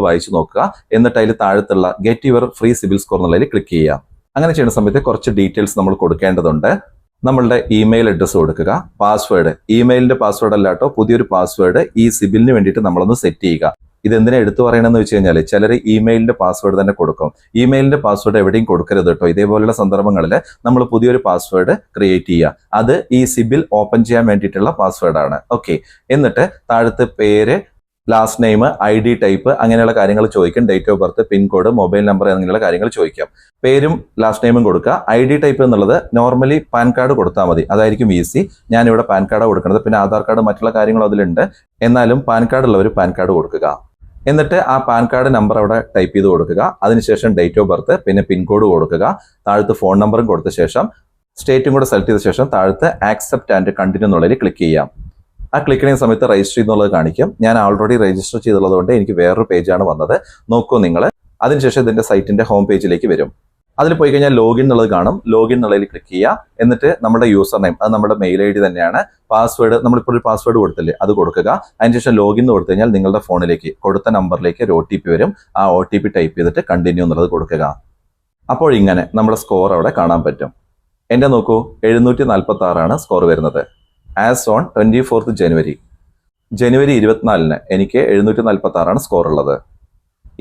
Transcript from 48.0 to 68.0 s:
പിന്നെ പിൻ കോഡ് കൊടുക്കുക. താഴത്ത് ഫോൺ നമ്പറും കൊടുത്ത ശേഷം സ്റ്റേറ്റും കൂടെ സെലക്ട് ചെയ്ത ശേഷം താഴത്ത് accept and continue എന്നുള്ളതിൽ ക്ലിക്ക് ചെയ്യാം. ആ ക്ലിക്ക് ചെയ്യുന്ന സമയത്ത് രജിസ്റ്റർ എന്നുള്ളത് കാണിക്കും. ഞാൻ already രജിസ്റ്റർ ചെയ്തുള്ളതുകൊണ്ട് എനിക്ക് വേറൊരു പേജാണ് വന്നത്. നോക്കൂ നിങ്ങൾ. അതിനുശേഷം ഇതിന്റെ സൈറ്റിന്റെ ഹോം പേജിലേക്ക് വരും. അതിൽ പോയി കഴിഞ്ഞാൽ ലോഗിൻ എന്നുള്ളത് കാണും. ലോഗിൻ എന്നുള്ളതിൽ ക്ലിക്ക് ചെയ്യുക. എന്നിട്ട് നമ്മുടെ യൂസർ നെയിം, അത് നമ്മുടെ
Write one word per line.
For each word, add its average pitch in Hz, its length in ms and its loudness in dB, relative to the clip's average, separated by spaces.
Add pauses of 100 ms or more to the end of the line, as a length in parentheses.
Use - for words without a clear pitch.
പിന്നെ 98 240 0
പിൻ 92 100 -2 (120)
കോഡ് 104 220 2
കൊടുക്കുക. 82 300 -2 (440)
താഴത്ത് 104 340 0
ഫോൺ 95 220 2
നമ്പറും 110 260 0
കൊടുത്ത 87 300 -2
ശേഷം 101 260 -2 (560)
സ്റ്റേറ്റും 131 340 0
കൂടെ 131 160 0
സെലക്ട് 101 200 0
ചെയ്ത 101 160 0
ശേഷം 127 280 -2
താഴത്ത് 98 340 0 (200)
accept - 480 -6
and 92 120 -2 (100)
continue 95 300 -2
എന്നുള്ളതിൽ 92 340 2
ക്ലിക്ക് 92 220 -4
ചെയ്യാം. 73 220 0 (640)
ആ 139 120 0
ക്ലിക്ക് 131 160 0
ചെയ്യുന്ന 139 200 2
സമയത്ത് 113 280 2
രജിസ്റ്റർ 98 320 0
എന്നുള്ളത് 104 320 0
കാണിക്കും. 85 340 0 (160)
ഞാൻ 113 100 2 (120)
already 104 340 0
രജിസ്റ്റർ 98 460 -2
ചെയ്തുള്ളതുകൊണ്ട് 95 500 2
എനിക്ക് 104 240 -2
വേറൊരു 90 300 2
പേജാണ് 90 400 0
വന്നത്. 78 260 -2 (360)
നോക്കൂ 120 240 0 (100)
നിങ്ങൾ. 85 160 0 (420)
അതിനുശേഷം 135 400 0
ഇതിന്റെ 113 240 0
സൈറ്റിന്റെ 104 400 0
ഹോം 101 220 2
പേജിലേക്ക് 92 420 0
വരും. 78 180 -2 (500)
അതിൽ 160 180 2
പോയി 151 140 2
കഴിഞ്ഞാൽ 139 280 2
ലോഗിൻ 113 260 2
എന്നുള്ളത് 113 280 2
കാണും. 95 220 0 (180)
ലോഗിൻ 113 240 2
എന്നുള്ളതിൽ 101 340 0
ക്ലിക്ക് - 220 -18
ചെയ്യുക. 104 200 0 (280)
എന്നിട്ട് 120 260 2 (160)
നമ്മുടെ 113 300 2
യൂസർ 98 300 0
നെയിം, 87 180 -2
അത് 107 120 0
നമ്മുടെ 107 280 0